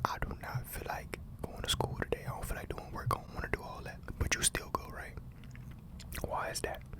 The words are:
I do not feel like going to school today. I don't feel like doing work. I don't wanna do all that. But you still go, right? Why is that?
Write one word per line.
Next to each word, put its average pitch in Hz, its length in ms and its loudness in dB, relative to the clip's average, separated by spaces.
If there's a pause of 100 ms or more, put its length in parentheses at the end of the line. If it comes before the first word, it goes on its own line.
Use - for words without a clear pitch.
I - 160 6
do - 220 2
not - 240 0
feel - 220 -4
like - 300 -2 (240)
going - 200 -6
to - 60 0
school - 340 4
today. - 240 2
I - 40 -2
don't - 140 -2
feel - 120 0
like - 120 -4
doing - 240 -4
work. - 180 0
I - 60 10
don't - 180 -6
wanna - 180 -2
do - 100 2
all - 220 -8
that. - 140 -6 (200)
But - 160 6
you - 80 2
still - 300 4
go, - 100 6 (120)
right? - 200 -6 (1120)
Why - 240 2
is - 100 0
that? - 200 -2 (200)